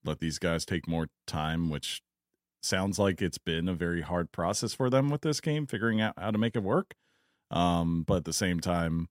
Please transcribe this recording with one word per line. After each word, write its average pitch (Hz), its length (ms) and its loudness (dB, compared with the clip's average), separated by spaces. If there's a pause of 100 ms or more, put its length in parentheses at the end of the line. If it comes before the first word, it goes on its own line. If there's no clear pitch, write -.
let 78 140 -2
these 78 200 -4
guys 82 260 0
take 85 240 -4
more 82 180 0 (200)
time, 80 440 -2
which - 320 -6 (600)
sounds 95 360 0
like 98 240 4
it's 87 160 0
been 82 300 -2
a 92 60 0
very 85 280 -2
hard 85 300 -2
process 98 420 -2
for 127 160 0
them 135 180 4
with 143 140 -2
this 151 180 0
game, 151 260 -2
figuring 110 340 0
out 110 180 2
how 101 140 -2
to 107 60 2
make 113 180 2
it 113 60 0
work. 127 320 0 (560)
Um, 85 520 2
but 90 160 2
at 82 60 -4
the 82 80 -4
same 90 280 0
time 85 500 0